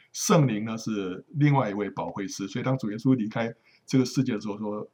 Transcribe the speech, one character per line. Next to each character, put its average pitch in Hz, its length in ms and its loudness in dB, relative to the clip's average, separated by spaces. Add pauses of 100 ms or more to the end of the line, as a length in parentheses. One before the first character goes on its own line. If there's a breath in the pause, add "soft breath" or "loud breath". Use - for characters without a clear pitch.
(120)
圣 165 360 4
灵 107 180 0
呢 113 120 -6
是 95 460 -4 (120)
另 147 180 6
外 120 160 2
一 98 40 -4
位 101 180 -2
保 85 180 -6
惠 98 180 -6
师。 98 200 -8
所 123 120 -6
以 120 40 -6
当 131 140 0
主 110 120 -4
耶 107 80 -6
稣 131 180 4
离 110 120 -2
开 113 260 -4 (320 soft breath)
这 135 140 2
个 127 60 4
世 127 180 0
界 120 100 0
的 101 80 -4
时 110 60 -10
候， 104 100 -6
说 104 360 -6